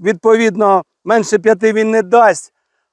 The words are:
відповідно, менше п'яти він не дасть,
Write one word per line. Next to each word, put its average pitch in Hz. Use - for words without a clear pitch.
відповідно, 208
менше 214
п'яти 214
він 220
не 220
дасть, 202